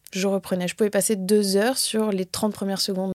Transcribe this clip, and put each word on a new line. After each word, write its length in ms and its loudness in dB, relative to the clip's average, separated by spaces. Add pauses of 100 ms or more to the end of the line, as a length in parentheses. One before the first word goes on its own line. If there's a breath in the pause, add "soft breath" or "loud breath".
(120)
Je 160 -2
reprenais. 400 -2
Je 80 -6
pouvais 140 2
passer 260 2
deux 400 2
heures 220 2
sur 340 0
les 140 -2
trente 280 -2
premières 280 -4
secondes. 380 -2